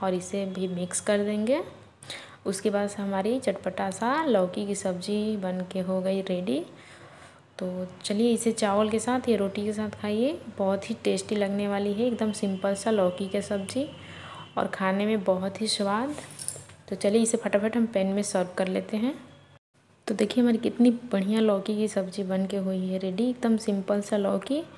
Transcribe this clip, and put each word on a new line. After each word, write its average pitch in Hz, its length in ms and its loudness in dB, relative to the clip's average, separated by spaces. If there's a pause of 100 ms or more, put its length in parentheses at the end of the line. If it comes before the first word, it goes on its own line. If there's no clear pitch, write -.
और 190 120 0
इसे 190 320 -4
भी 190 240 -4
मिक्स 180 300 -4
कर 208 240 2
देंगे। 214 380 0 (840)
उसके 196 240 0
बाद 202 280 0
हमारी 196 420 0
चटपटा 196 500 -2
सा 233 240 0 (120)
लौकी 202 400 2
की 202 100 -2
सब्ज़ी 208 600 -2
बन 185 360 -4
के 190 80 -2
हो 185 200 0
गई 190 220 0
रेडी। 185 420 -2 (960)
तो 185 280 -4 (160)
चलिए 220 300 2
इसे 226 200 2
चावल 214 380 2
के 220 80 2
साथ 247 300 -2
या 226 80 6
रोटी 202 280 0
के 214 80 -2
साथ 208 180 -4 (100)
खाइए, 220 320 0 (260)
बहुत 196 320 0
ही 226 40 -2 (100)
टेस्टी 196 300 0
लगने 202 340 0
वाली 202 240 0
है। 214 140 0
एकदम 220 260 0
सिंपल 196 420 0
सा 196 160 -2
लौकी 190 380 2
की 202 140 -2
सब्ज़ी 202 440 -2 (720)
और - 80 2
खाने 196 400 0
में 214 180 2
बहुत 190 360 0
ही 220 80 -2
स्वाद। 220 460 0 (760)
तो 196 80 -4
चलिए 208 260 4
इसे 226 140 2
फटाफट 214 400 2
हम 226 100 4
पैन 196 200 2
में 196 160 2
सर्व 185 260 0 (100)
कर 190 100 2
लेते 190 280 -2
हैं। 247 180 0 (920)
तो 214 80 0
देखिए 208 280 2
हमारी 240 160 6
कितनी 233 320 4 (220)
बढ़िया 202 280 2
लौकी 208 360 2
की 214 120 2
सब्ज़ी 190 340 -2
बन 190 240 0
के 196 100 -2
हुई 190 320 -2
है 185 100 0
रेडी, 190 320 0
एकदम 233 280 2
सिंपल 202 420 0
सा 202 160 -2
लौकी 196 460 0 (160)